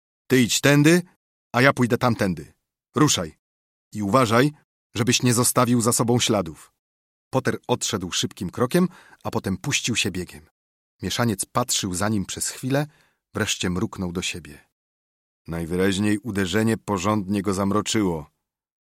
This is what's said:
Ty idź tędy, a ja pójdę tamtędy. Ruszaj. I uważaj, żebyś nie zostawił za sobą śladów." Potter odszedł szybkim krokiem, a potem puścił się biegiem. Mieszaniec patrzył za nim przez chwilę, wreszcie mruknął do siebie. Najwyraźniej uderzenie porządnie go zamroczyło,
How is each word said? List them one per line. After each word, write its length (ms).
Ty 140
idź 200
tędy, 420
a 100
ja 100
pójdę 260
tamtędy. 540
Ruszaj. 440
I 100
uważaj, 500
żebyś 280
nie 120
zostawił 460
za 120
sobą 280
śladów." 520
Potter 280
odszedł 440
szybkim 380
krokiem, 380
a 60
potem 260
puścił 400
się 140
biegiem. 360
Mieszaniec 420
patrzył 500
za 140
nim 180
przez 220
chwilę, 380
wreszcie 360
mruknął 420
do 100
siebie. 460
Najwyraźniej 720
uderzenie 580
porządnie 680
go 120
zamroczyło, 760